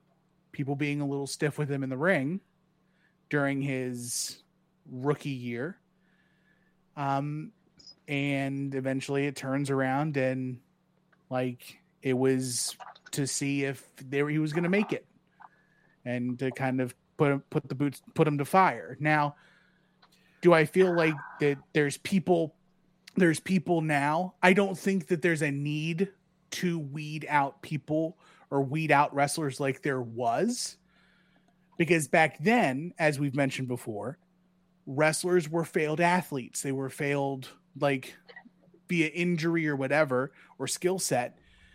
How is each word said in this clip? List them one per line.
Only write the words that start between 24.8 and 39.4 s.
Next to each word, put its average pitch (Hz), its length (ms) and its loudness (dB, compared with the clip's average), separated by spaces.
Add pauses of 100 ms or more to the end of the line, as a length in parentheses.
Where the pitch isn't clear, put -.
that 175 120 0
there's 160 220 2
a 151 80 0
need 151 580 -2 (440)
to 170 260 -2
weed 151 500 -8
out 143 320 2
people 160 560 -4 (340)
or 139 120 2
weed 151 300 0
out 143 200 6
wrestlers 143 460 0
like 135 240 -2
there 135 180 -2
was. 123 760 -2 (1000)
Because 160 300 2
back 156 320 4
then, 170 600 2
as 151 200 2
we've 139 160 -2
mentioned 135 320 0
before, 120 520 -8 (680)
wrestlers 156 640 2
were 165 160 0
failed 151 360 0
athletes. 170 640 0
They 143 80 -2
were 135 180 -4
failed, 139 600 -4 (300)
like, 135 380 0 (720)
via 165 200 2
injury 165 600 0